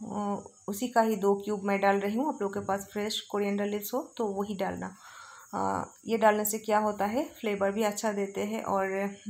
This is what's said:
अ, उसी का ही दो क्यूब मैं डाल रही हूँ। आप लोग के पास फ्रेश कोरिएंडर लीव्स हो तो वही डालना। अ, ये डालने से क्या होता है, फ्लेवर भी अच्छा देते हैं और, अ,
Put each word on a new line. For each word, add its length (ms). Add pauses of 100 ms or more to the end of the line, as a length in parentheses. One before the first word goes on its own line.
अ, 400 (240)
उसी 200
का 140
ही 140
दो 200
क्यूब 280
मैं 160
डाल 160
रही 220
हूँ। 100
आप 140
लोग 120
के 60
पास 340
फ्रेश 280
कोरिएंडर 440
लीव्स 280
हो 240
तो 100
वही 280
डालना। 400 (580)
अ, 380 (140)
ये 120
डालने 280
से 140
क्या 180
होता 280
है, 240
फ्लेवर 420
भी 120
अच्छा 280
देते 300
हैं 220
और, 280
अ, 220 (160)